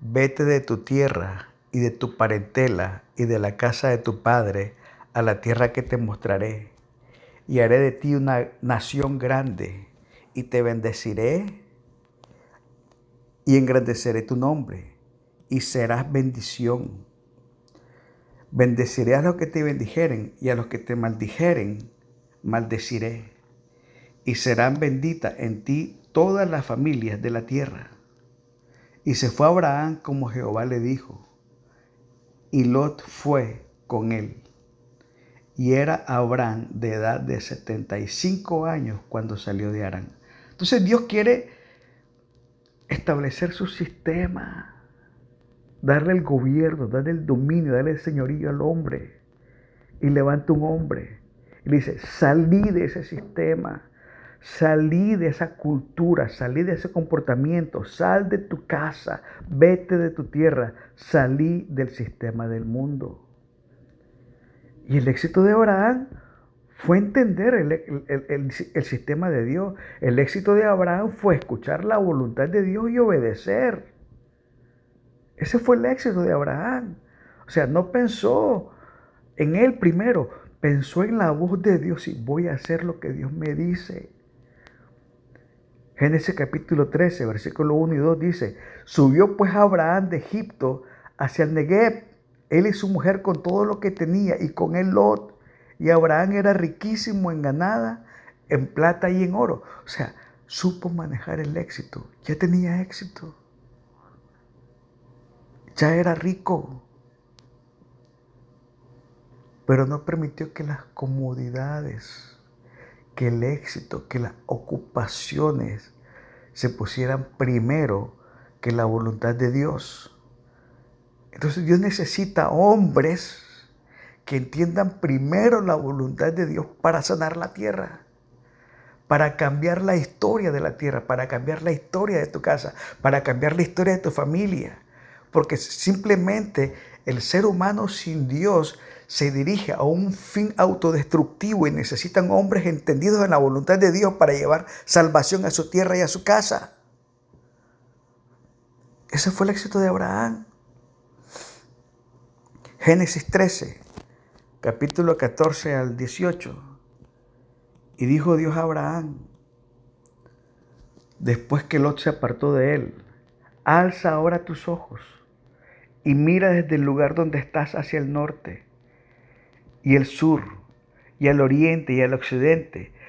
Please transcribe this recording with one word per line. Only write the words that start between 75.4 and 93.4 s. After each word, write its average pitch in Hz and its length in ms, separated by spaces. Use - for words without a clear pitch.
fue 247 180
el 233 80
éxito 240 380
de 175 100
Abraham. 165 640
O - 40
sea, 151 160
no 180 260
pensó 247 800
en 156 180
él 240 240
primero, 180 520
pensó 147 440
en 226 140
la 180 120
voz 175 300
de 185 180
Dios - 300
y - 60
voy 143 340
a 156 60
hacer 165 300
lo 170 160
que 160 120
Dios 135 180
me 151 240
dice. 175 560
Génesis 156 380
capítulo 143 540
trece, 165 380
versículo 151 480
uno 160 180
y 147 60
dos 156 200
dice, 160 380
"Subió 165 500
pues 190 180
Abraham 190 540
de 170 80
Egipto 135 680
hacia 147 260
el 151 80
Negev, 196 520
él 175 180
y 214 60
su 202 160
mujer 190 320
con 180 220